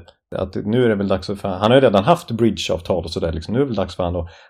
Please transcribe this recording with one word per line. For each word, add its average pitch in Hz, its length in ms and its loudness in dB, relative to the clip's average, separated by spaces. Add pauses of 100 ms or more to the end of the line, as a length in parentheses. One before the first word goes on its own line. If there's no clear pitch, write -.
(360)
Att 92 180 -6
nu 110 300 0
är 117 40 4
det 107 60 2
väl 98 140 -2
dags 95 180 -2
för, 101 220 -6
han 98 220 0
har 127 40 6
ju 139 60 8
redan 104 240 4
haft 165 260 2
bridgeavtal 95 720 0
och 82 60 -12
sådär, 80 220 -4
liksom, 80 220 -8
nu 120 40 0
är 139 40 2
det 143 60 0
väl 117 80 -6
dags 95 200 -4
för 92 80 -4
han, 87 120 -4
och 85 120 -6 (220)